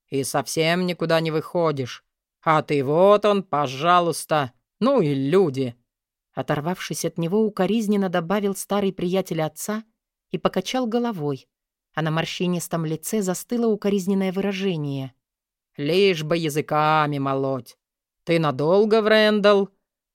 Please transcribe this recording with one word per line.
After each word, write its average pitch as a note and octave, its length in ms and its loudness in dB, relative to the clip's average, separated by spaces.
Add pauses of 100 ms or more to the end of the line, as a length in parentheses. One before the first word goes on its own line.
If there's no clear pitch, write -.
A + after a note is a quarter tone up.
и C#3 160 -2
совсем D#3+ 640 0
никуда E3 340 0
не D#3+ 120 -2
выходишь. D#3 720 -4 (380)
А D#3 200 2
ты C#3+ 220 0
вот F#3+ 420 4
он, G3+ 180 2
пожалуйста. D3 1080 0 (260)
Ну B3+ 220 2
и D3 120 2
люди!» C3+ 640 0 (580)
Оторвавшись D3+ 680 -4
от E3 140 -6
него, F3 260 0
укоризненно G3+ 640 0
добавил F#3+ 460 -2
старый G3 380 -2
приятель F3+ 480 -2
отца G#3 420 -6 (460)
и F3+ 80 -6
покачал B3 480 -2
головой, G#3 640 -4 (480)
а D3+ 80 -4
на D#3 80 -2
морщинистом E3+ 760 -4
лице D#3+ 360 -4
застыло A3+ 460 -2
укоризненное G3 640 0
выражение. F3 840 -4 (640)
«Лишь E3 460 2
бы D#3+ 140 -2
языками D3+ 800 0
молоть! C3+ 600 -4 (460)
Ты E3+ 160 0
надолго F3 640 2
в G#3 60 0
Рэндалл? G#3 640 4 (460)